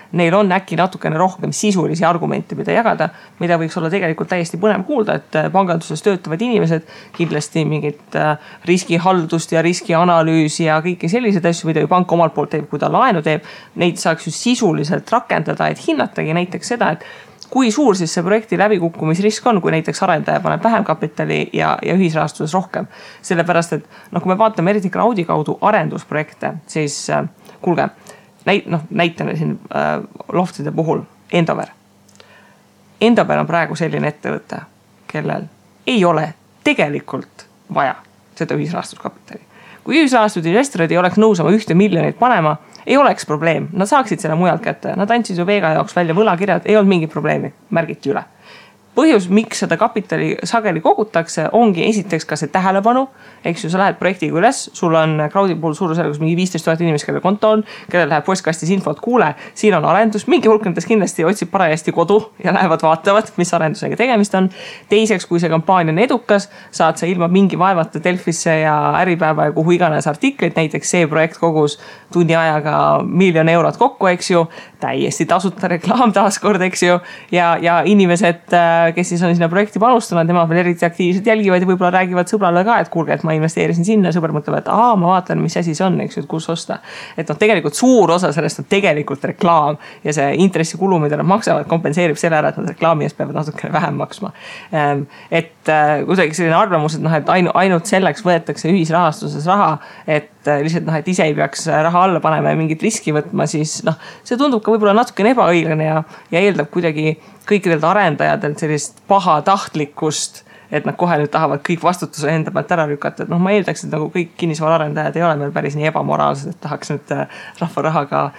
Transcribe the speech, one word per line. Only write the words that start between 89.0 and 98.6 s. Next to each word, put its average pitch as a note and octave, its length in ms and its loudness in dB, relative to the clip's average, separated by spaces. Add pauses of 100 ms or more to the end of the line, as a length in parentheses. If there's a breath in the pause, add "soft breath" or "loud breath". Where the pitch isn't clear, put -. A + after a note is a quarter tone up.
reklaam D3 560 0 (240 loud breath)
ja D3+ 100 -2
see C#3+ 300 0
intressikulu, F3 560 0
mida D3 180 0
nad D3 140 -2
maksavad, E3+ 400 2
kompenseerib E3 480 0
selle D#3+ 220 0
ära, D3 100 0
et D#3 80 -8
nad E3 160 -6
reklaami D#3+ 320 0
eest - 100 -10
peavad C#3+ 220 -6
natukene - 340 -8
vähem D3+ 300 -2
maksma. - 300 -12 (420 loud breath)
Ähm, C#3+ 320 0 (240 loud breath)
et, E3 240 -2 (160)
äh, D3+ 340 2
kuidagi E3 320 0
selline E3+ 220 2
arvamus, E3 400 0
et D3+ 80 -2
noh, E3 80 2
et D3 220 0
ainu-, F3 260 2
ainult F3 260 2
selleks F#3+ 380 0
võetakse E3 420 0